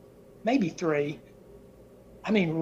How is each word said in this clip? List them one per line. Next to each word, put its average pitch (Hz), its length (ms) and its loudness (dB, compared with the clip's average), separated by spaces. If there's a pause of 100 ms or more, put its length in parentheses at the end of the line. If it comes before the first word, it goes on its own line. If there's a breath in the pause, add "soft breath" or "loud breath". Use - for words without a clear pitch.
(440)
maybe 220 260 2
three, 151 500 -2 (1080)
I 196 60 -2
mean, 180 300 2